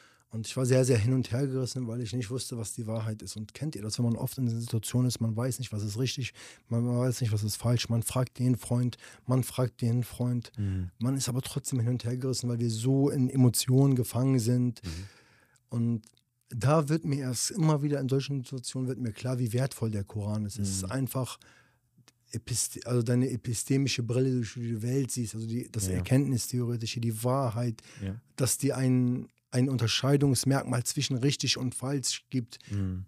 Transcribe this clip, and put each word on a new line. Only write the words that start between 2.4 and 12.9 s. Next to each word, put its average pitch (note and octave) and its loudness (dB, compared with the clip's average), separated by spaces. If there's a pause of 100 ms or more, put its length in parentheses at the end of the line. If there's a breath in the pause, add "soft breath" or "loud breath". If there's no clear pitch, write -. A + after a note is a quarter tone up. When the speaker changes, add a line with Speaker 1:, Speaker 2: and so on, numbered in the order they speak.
Speaker 1:
was A2 -6
die A#2 -6
Wahrheit A2 -4
ist. G2 -12
Und G#2+ -10
kennt D3+ -6
ihr G2 -10
das, G#2+ -6
wenn A#2+ 2
man A#2 2
oft - -4
in C3 0
dieser A#2 0
Situation A#2+ 0
ist, A#2+ 0
man A2+ 0
weiß A#2+ -2
nicht, B2 -8
was G#2 -4
ist G#2+ -4
richtig, B2 -2 (360 loud breath)
man, A#2 2
man B2 2
weiß B2 0
nicht, A2 2
was G#2+ 0
ist G#2 -2
falsch, A#2+ 0
man A#2 2
fragt - -2
den B2 4
Freund, B2 -2 (280 loud breath)
man B2+ 2
fragt - -2
den A#2+ 2
Freund. B2 -4
Speaker 2:
Mhm. F#2+ -2
Speaker 1:
Man C3 0
ist C3 -2
aber B2 -2
trotzdem - -4
hin A#2 2
und B2 0
her A#2+ -2
gerissen, B2+ -2
weil A#2+ 0
wir A#2 2
so C3+ 4